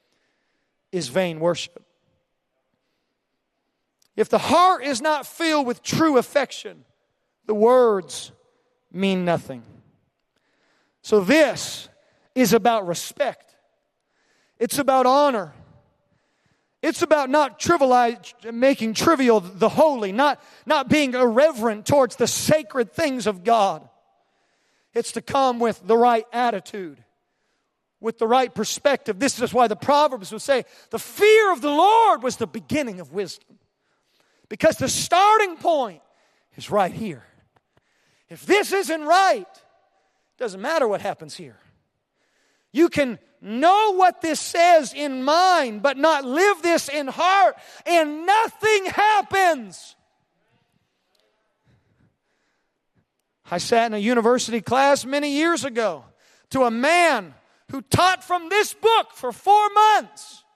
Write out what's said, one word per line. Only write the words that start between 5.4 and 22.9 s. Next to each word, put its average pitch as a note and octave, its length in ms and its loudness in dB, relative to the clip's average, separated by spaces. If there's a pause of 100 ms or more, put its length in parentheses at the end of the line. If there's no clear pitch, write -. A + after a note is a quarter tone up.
with A#3+ 160 -6
true D4+ 360 0
affection, G#3 680 -4 (600)
the G#3+ 100 -4
words A3 800 2 (580)
mean F#3 320 -2
nothing. D3 400 -4 (1400)
So G#3 200 0
this A#3 640 0 (480)
is B3 160 2
about A3+ 340 2
respect. - 680 -8 (1040)
It's A#3 180 -4
about C4 280 2
honor. B3+ 480 0 (1300)
It's D#4+ 200 -4
about D4 280 0
not C4+ 320 -2
trivialize-, B3 920 0
making A#3 440 0
trivial B3+ 440 2
the F#3 300 -2
holy, B3 420 0
not, C4+ 320 -2 (220)
not C#4 240 -2
being C#4 240 0
irreverent A#3+ 720 0
towards C4+ 320 0
the A#3 100 0
sacred D4 640 -2